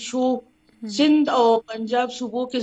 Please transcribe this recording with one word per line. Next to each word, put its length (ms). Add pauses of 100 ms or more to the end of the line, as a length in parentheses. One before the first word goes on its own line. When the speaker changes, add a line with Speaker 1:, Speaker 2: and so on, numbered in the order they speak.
Speaker 1:
شو. 200
Speaker 2:
مهم. 680
Speaker 1:
سند 320
او 160 (160)
پنجاب 520
صوبو 340
کې 160